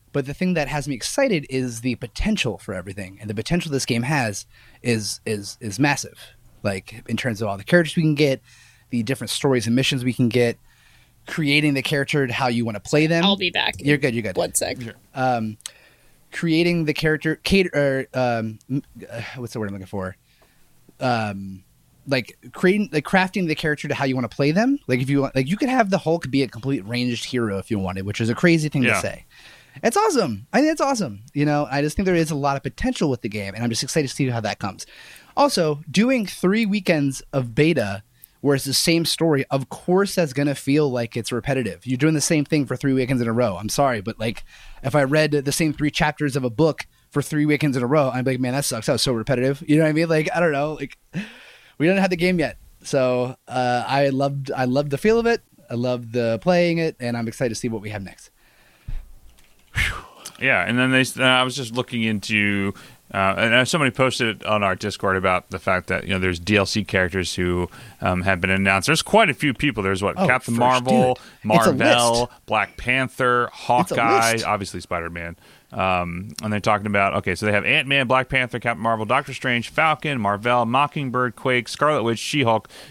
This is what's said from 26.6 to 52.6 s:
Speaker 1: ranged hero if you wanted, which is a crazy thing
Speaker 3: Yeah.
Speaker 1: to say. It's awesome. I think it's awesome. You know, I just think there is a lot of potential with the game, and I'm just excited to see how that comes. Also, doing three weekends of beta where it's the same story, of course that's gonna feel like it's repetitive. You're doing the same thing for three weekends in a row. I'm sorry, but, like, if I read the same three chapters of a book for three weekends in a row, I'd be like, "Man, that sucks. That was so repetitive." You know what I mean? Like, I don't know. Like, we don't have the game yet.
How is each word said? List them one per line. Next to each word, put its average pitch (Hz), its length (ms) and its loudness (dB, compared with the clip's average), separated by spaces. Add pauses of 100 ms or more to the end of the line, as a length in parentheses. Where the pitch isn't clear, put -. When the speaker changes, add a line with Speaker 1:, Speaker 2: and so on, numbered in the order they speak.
Speaker 1:
ranged 120 420 -2
hero 113 320 -2
if - 120 -8
you 107 80 0
wanted, 95 280 -4
which 104 140 -4
is 113 80 2
a 120 60 0
crazy 165 340 4
thing 143 140 0
Speaker 3:
Yeah. 123 120 4
Speaker 1:
to 95 60 2
say. - 240 -6 (600)
It's 233 120 0
awesome. 220 560 0
I 220 80 4
think 311 120 4
it's 311 80 -4
awesome. 202 420 -2 (100)
You 143 140 0
know, 147 240 2
I 139 100 0
just 151 140 -2
think 202 100 -2
there 185 120 4
is 165 160 2
a - 20 -2
lot 139 220 0
of 139 80 -8
potential 214 440 -2
with 123 140 -2
the - 60 -4
game, 98 260 -6
and 110 80 -6
I'm 120 80 0
just 117 140 -2
excited 139 240 0
to - 60 -10
see 135 140 0
how 117 120 -2
that 104 180 -2
comes. - 260 -8 (520)
Also, 160 520 2
doing 220 380 2
three 208 400 0
weekends 170 560 0 (100)
of 123 220 -2
beta 117 480 2 (380)
where 139 160 2
it's 131 80 -4
the 135 100 -2
same 165 300 2
story, 151 460 0
of 135 180 -2
course 190 480 0
that's 160 160 0
gonna 143 240 0
feel 143 340 2
like 120 260 -4
it's 113 140 -4
repetitive. 117 560 -4
You're 127 120 -2
doing 156 160 4
the 147 60 0
same 147 240 2
thing 147 220 0
for 131 80 -6
three 135 200 0
weekends 127 280 0
in 117 60 0
a 113 40 0
row. 113 260 0
I'm 104 100 -6
sorry, 131 320 2
but, 107 180 -8
like, 110 240 -6 (400)
if 127 140 -2
I 143 80 4
read 156 260 4
the 143 220 0
same 156 200 0
three 147 180 -2
chapters 151 440 0
of 139 80 -2
a 123 80 -2
book 143 360 0 (240)
for 143 120 -2
three 151 240 0
weekends 147 300 2
in 127 60 0
a 120 40 2
row, 135 260 4
I'd 123 120 -2
be 131 80 2
like, 131 80 -2
"Man, 127 140 0
that 139 100 -2
sucks. 113 220 -6
That 143 80 2
was 113 80 0
so 135 100 2
repetitive." 127 560 0
You 147 80 6
know 160 80 6
what 156 60 4
I - 20 2
mean? 160 160 2
Like, 156 260 0
I 170 60 0
don't 170 120 2
know. 147 200 -2
Like, 143 260 -10 (800)
we 147 80 2
don't 190 120 4
have 190 120 2
the 180 60 0
game 180 240 2
yet. 123 160 -2 (260)